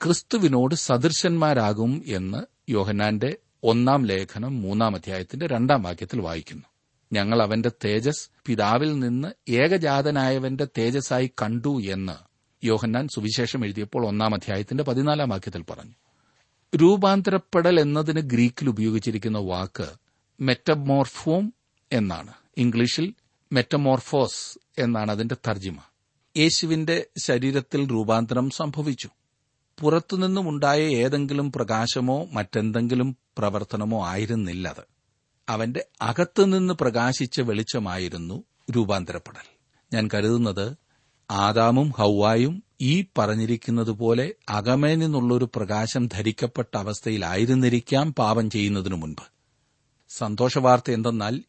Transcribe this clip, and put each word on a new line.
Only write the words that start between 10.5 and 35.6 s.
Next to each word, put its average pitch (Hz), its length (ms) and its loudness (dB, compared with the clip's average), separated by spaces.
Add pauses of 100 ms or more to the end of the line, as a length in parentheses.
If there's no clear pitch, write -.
തേജസ്സായി 127 640 -2 (120)
കണ്ടു" 120 400 -2
എന്ന് 95 300 -6 (540)
യോഹന്നാൻ 117 420 0
സുവിശേഷം 113 560 -4
എഴുതിയപ്പോൾ 104 420 -4
ഒന്നാം 107 280 0
അധ്യായത്തിന്റെ 104 500 -4
പതിനാലാം 143 440 -2
വാക്യത്തിൽ 95 340 -8
പറഞ്ഞു. - 300 -16 (840)
രൂപാന്തരപ്പെടൽ 185 1040 4
എന്നതിന് 151 400 0
ഗ്രീക്കിൽ 123 480 2
ഉപയോഗിച്ചിരിക്കുന്ന 110 680 -2
വാക്ക് 92 480 -4 (540)
മെറ്റമോർഫോം 143 1120 0 (380)
എന്നാണ്. 104 400 -2 (240)
ഇംഗ്ലീഷിൽ 123 580 0 (380)
മെറ്റമോർഫോസ് 131 1300 -2
എന്നാണ് 113 300 -2
അതിന്റെ 113 260 -4 (120)
തർജിമ. 95 280 -6 (600)
യേശുവിന്റെ 160 720 0 (120)
ശരീരത്തിൽ 135 720 0
രൂപാന്തരം 113 600 0
സംഭവിച്ചു. 147 580 -6 (720)
പുറത്തുനിന്നുമുണ്ടായ 160 1000 0
ഏതെങ്കിലും 143 720 0
പ്രകാശമോ 123 800 -2
മറ്റെന്തെങ്കിലും 117 840 -2 (220)
പ്രവർത്തനമോ 104 680 -2
ആയിരുന്നില്ല 95 640 -4
അത്. - 160 -14 (640)
അവന്റെ 113 360 -2 (180)